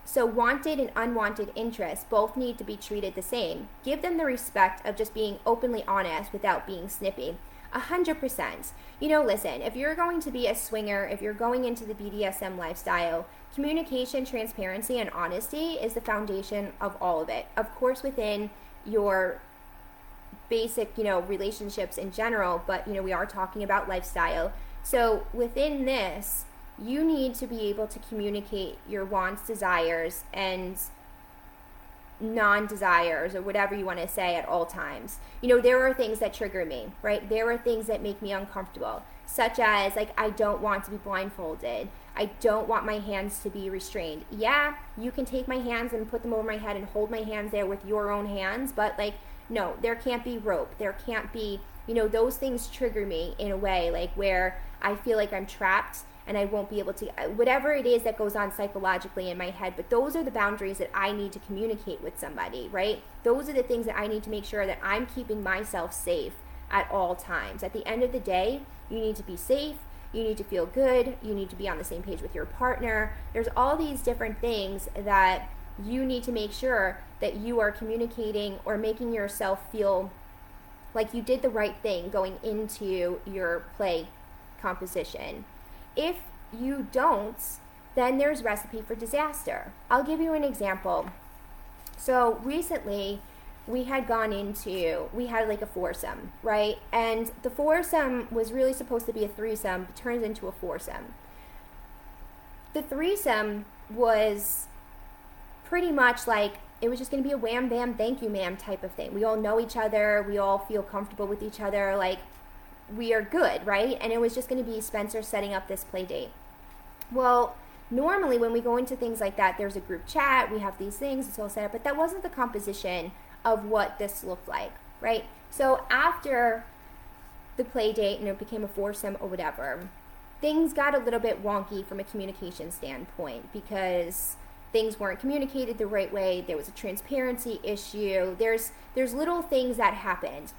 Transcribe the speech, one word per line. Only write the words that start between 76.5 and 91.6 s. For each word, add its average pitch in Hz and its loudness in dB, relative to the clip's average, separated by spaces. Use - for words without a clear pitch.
sure 214 2
that 208 0
you 226 2
are 208 6
communicating 214 -2
or 208 0
making 220 0
yourself 202 -2
feel 196 2
like 220 0
you 240 -2
did 254 2
the 262 4
right 214 0
thing 185 0
going 190 0
into 196 0
your 175 -2
play 175 0
composition. 180 -6
If 349 0
you 254 -2
don't, 254 4
then 262 4
there's 285 4
recipe 220 -2
for 226 -6
disaster. 285 -2
I'll 262 6
give 311 0
you 320 2
an 302 2
example. 190 0